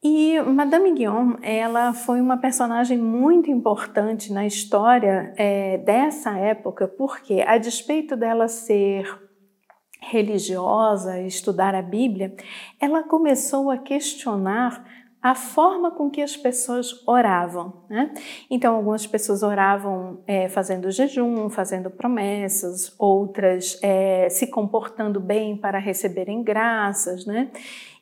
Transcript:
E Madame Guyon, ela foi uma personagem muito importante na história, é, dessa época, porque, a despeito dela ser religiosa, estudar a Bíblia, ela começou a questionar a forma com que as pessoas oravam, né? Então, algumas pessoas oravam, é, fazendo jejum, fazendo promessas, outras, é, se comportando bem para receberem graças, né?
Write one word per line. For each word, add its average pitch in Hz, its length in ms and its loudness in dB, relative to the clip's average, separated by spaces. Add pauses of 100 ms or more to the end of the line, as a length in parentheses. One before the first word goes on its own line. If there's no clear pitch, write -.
E 311 380 4
Madame 294 500 4
Guyon, 240 500 2
ela 233 520 0
foi 247 260 0
uma 254 160 2
personagem 247 600 0
muito 254 540 4
importante 214 840 -2
na 196 140 -2
história, 208 920 2
é, 196 420 0
dessa 220 600 0
época, 202 480 -2
porque, 226 580 -2
a 226 140 4
despeito 285 560 -4
dela 226 320 0
ser 196 760 -2 (840)
religiosa, 202 1160 0
estudar 190 560 0
a 190 40 0
Bíblia, 190 540 -2 (460)
ela 311 240 2
começou 285 640 2
a 254 80 -2
questionar 240 1040 -4 (380)
a 254 100 2
forma 339 600 2
com 294 180 -2
que 285 100 -6
as 285 160 -4
pessoas 247 680 -4
oravam, 180 840 2
né? 262 240 -2 (380)
Então, 247 240 4
algumas 214 320 -2
pessoas 208 380 0
oravam, 196 840 0
é, 190 220 0
fazendo 185 420 -2
jejum, 240 580 0
fazendo 190 400 -4
promessas, 202 1120 -4
outras, 196 840 2
é, 190 480 2
se 185 200 0
comportando 214 720 -2
bem 214 360 -2
para 196 220 -4
receberem 196 640 -4
graças, 214 840 -2
né? 233 280 -4 (500)